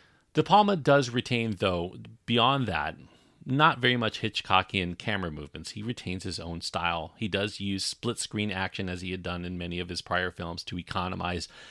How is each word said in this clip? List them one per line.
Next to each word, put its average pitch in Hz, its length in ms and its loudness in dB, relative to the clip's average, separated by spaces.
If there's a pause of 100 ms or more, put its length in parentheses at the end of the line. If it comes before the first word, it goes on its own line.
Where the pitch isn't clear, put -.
(340)
De 160 80 4
Palma 202 340 6
does 139 340 6
retain, 117 480 0
though, 90 380 0 (300)
beyond 120 400 4
that, 80 300 -2 (500)
not 143 320 4
very 123 180 4
much 113 240 -2
Hitchcockian 95 800 2
camera 95 320 -2
movements. 73 400 -10
He 104 120 -10
retains 95 420 -6
his 92 140 -6
own 85 220 -6
style. 85 560 -2
He 110 120 -2
does 98 320 -2
use 98 220 -2
split-screen - 680 -2
action, 95 400 -4
as 90 100 -6
he 92 100 -6
had 92 120 -6
done 87 240 -4
in 90 100 -6
many 87 240 -6
of 87 80 -4
his 87 140 -6
prior 90 280 0
films, 87 340 -8
to - 140 -6
economize 90 680 -4 (220)